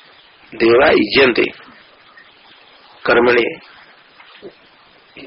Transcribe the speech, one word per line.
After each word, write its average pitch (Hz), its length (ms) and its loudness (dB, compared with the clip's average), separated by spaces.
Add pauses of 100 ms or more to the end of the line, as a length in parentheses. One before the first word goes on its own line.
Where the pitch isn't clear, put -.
(540)
देवा 117 360 2
युज्यन्ते - 800 -2 (1400)
कर्मणि, 120 540 0 (1700)